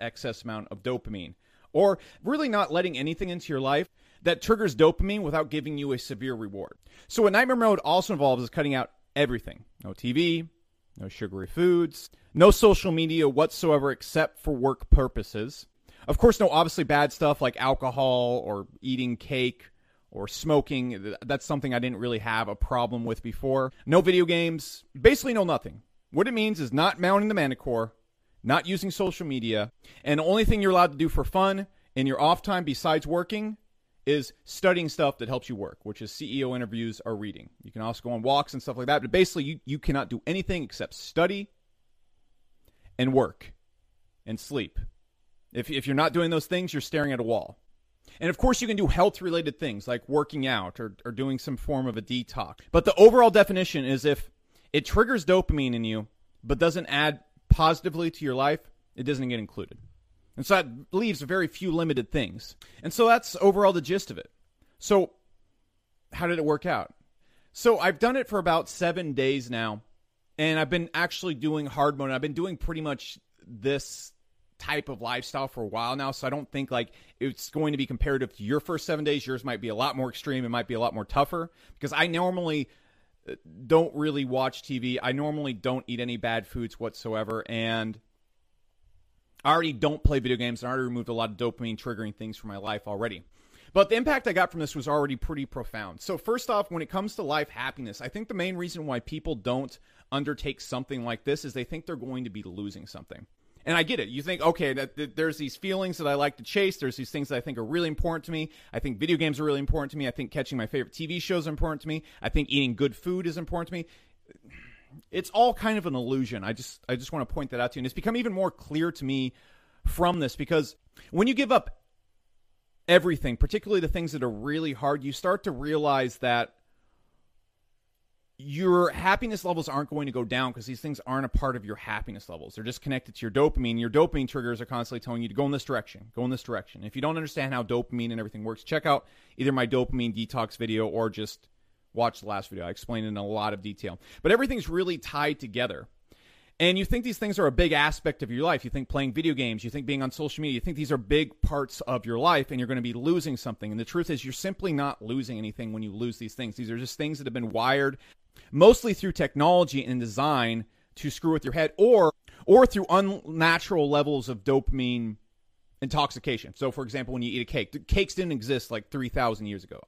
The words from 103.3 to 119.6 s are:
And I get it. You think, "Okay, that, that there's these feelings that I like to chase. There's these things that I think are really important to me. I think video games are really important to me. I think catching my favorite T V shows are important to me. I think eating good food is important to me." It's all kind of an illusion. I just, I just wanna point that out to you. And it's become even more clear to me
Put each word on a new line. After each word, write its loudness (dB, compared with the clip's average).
And 2
I 4
get -2
it. -4
You -10
think, -8
"Okay, 2
that, -6
that -8
there's -2
these -10
feelings -4
that -4
I 2
like 0
to -18
chase. 0
There's -4
these -10
things -6
that -4
I -2
think -8
are -4
really -2
important -2
to -10
me. -6
I -6
think -6
video 2
games 0
are -2
really 0
important -2
to -10
me. -4
I -4
think -8
catching -4
my -2
favorite -4
T -8
V -4
shows -2
are -6
important -4
to -12
me. -6
I -4
think 0
eating 2
good 0
food -4
is -6
important -6
to -10
me." -8
It's -6
all 4
kind -2
of -4
an -4
illusion. -2
I -2
just, -12
I -2
just -10
wanna -4
point -6
that -4
out 0
to -12
you. -8
And -4
it's -6
become -2
even -2
more 0
clear -4
to -10
me -2